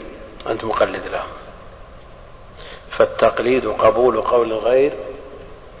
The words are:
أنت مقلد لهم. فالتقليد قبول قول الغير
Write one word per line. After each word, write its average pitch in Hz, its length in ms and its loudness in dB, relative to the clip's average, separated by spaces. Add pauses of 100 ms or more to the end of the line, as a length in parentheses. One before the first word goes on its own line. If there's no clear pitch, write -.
(460)
أنت 113 180 -4
مقلد 95 380 0 (100)
لهم. 73 160 -6 (1600)
فالتقليد 113 760 2
قبول 110 540 4
قول 117 320 2
الغير 123 400 4 (880)